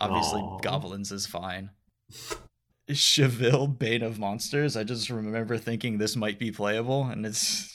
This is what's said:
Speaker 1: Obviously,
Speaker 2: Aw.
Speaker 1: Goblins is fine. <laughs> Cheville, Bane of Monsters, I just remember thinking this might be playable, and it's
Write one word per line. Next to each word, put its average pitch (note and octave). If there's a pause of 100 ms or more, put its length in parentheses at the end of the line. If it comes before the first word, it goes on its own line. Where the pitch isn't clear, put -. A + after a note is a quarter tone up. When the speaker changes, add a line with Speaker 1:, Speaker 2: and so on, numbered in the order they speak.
Speaker 1:
Obviously, F#2
Speaker 2:
Aw. F#2+
Speaker 1:
Goblins F#2+
is G2
fine. F#2
<laughs> - (1120)
Cheville, B2+
Bane A#2
of A2+
Monsters, A2
I A2
just A2+
remember A2+
thinking A2+
this G#2+
might G#2+
be A2+
playable, A2+
and A2
it's -